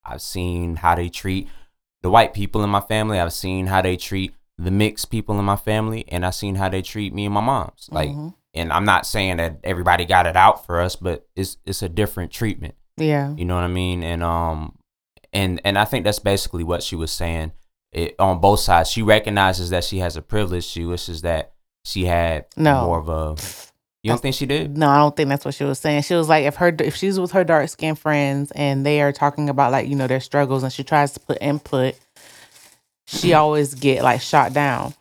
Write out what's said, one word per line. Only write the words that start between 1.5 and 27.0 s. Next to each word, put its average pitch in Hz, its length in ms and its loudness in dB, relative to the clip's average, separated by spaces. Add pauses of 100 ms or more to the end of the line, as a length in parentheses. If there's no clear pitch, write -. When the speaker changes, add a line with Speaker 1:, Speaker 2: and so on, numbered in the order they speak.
Speaker 1:
the 92 80 0
white 110 220 6
people 104 300 -2
in 101 60 0
my 101 120 2
family. 110 380 -2
I've 85 140 -2
seen 92 340 -4
how 95 140 2
they 92 140 0
treat 95 400 -6 (240)
the 87 100 -4
mixed 101 400 0
people 107 300 -4
in 101 60 0
my 101 100 2
family, 110 540 -4
and 90 160 -4
I've 92 100 -2
seen 98 200 -4
how 95 140 0
they 95 140 -4
treat 101 320 -6
me 101 100 -4
and 101 80 -2
my 104 80 0
moms. 120 500 -4
Like, 156 180 -2
Speaker 2:
Mm-hmm. 151 200 -10 (240)
Speaker 1:
and 82 200 -6
I'm 95 120 2
not 95 220 4
saying 95 300 -2
that 82 260 -4
everybody 87 420 2
got 90 220 4
it 82 100 -2
out 98 280 6
for 85 160 -2
us, 92 140 0
but 87 300 -6 (100)
it's, - 300 -6
it's - 160 -6
a 98 80 -6
different 92 420 -4
treatment. - 440 -6 (220)
Speaker 2:
Yeah. 147 380 0
Speaker 1:
You 87 100 -4
know 90 100 0
what 87 80 0
I 87 60 -2
mean? 90 340 -2
And, 85 180 -4
um, 82 560 -4 (540)
and, 92 320 -2
and 98 160 2
I 107 60 4
think 110 180 -4
that's 104 160 0
basically 95 460 -2
what 85 180 -2
she - 140 -8
was 80 140 -6
saying. 82 420 -6 (400)
It, 85 260 -4
on 95 220 2
both 101 180 6
sides, 85 320 4
she 113 100 -2
recognizes 101 680 2
that 90 160 -2
she 95 140 -6
has 85 180 -4
a 78 40 -12
privilege. 90 440 -2
She - 180 -8
wishes 85 380 -6
that 82 320 -4 (320)
she 92 200 -4
had 85 400 0 (120)
Speaker 2:
No. 143 280 2
Speaker 1:
more 85 140 0
of 80 100 -6
a, 78 320 -4 (640)
you 107 60 -4
don't 117 60 4
Speaker 2:
That's 120 80 -8
Speaker 1:
think 135 120 -2
she 139 120 -4
did? 147 300 -2
Speaker 2:
No, 156 120 4
I 143 80 6
don't 147 180 4
think 147 140 0
that's 139 160 -2
what 139 80 -4
she - 100 -6
was 139 160 -2
saying. 147 240 0
She 175 120 0
was 165 120 2
like, 156 180 6
if 147 100 0
her, 175 240 4
if 156 160 0
she's 190 240 -2